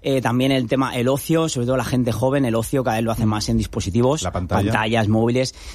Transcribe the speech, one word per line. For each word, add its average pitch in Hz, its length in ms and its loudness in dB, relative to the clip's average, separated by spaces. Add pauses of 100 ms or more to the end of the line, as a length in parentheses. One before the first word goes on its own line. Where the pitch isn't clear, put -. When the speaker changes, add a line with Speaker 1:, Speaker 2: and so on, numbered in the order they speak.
Speaker 1:
eh, 135 180 0
también 123 300 2
el 131 160 0
tema, 131 300 0
el 120 100 0
ocio, 160 420 0
sobre 123 160 -2
todo 131 120 0
la 123 80 -2
gente 123 260 0
joven, 131 340 0
el 113 120 0
ocio 123 260 0
cada 117 140 0
vez 113 80 0
lo 113 80 0
hace 113 120 -2
Speaker 2:
Mm. 107 40 4
Speaker 1:
más 107 200 -2
en 120 80 0
dispositivos, 110 680 0
Speaker 2:
La 87 80 -2
pantalla. 101 400 -2
Speaker 1:
pantallas, 110 340 2
móviles, 120 480 0 (200)